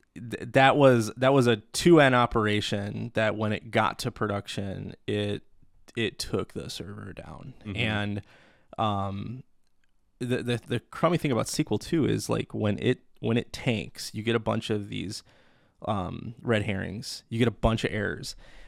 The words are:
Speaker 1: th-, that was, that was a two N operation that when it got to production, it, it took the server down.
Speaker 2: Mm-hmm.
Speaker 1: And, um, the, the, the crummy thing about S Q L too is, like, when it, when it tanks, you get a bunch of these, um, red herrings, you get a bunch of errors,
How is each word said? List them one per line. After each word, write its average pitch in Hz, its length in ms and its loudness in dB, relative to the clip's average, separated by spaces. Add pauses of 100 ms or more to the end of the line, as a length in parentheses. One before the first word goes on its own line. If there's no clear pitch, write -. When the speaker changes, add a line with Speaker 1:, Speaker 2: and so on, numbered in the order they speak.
(140)
Speaker 1:
th-, 117 380 -8
that 131 240 8
was, 123 400 8
that 131 160 4
was 135 140 6
a 117 100 6
two - 420 6
N 135 140 8
operation 107 1000 0
that 107 220 0
when 107 160 0
it 110 180 -6
got 107 300 0
to 123 100 -4
production, 101 840 -6 (120)
it, 104 380 -4 (520)
it 113 220 -2
took - 340 -4
the - 160 -10
server 101 460 -12
down. - 400 -16 (100)
Speaker 2:
Mm-hmm. 104 120 -8
Speaker 1:
And, 104 460 -2 (540)
um, 101 680 -4 (760)
the, 123 240 -2
the, 120 240 -2
the 120 140 -4
crummy - 360 0
thing 151 160 0
about 110 140 0
S - 80 -6
Q 151 160 0
L 104 80 0
too 160 260 0
is, 107 240 0
like, - 240 -4
when 107 280 0
it, - 180 2 (220)
when 117 180 0
it - 120 -4
tanks, - 600 -4
you 110 100 -8
get 117 140 0
a 117 40 0
bunch 110 280 -2
of 104 220 -4
these, 101 320 -8 (640)
um, 92 560 -6
red 110 220 0
herrings, 95 680 -6
you 113 80 -4
get 120 100 2
a 110 40 0
bunch 113 320 0
of - 80 -2
errors, 101 440 -6 (320)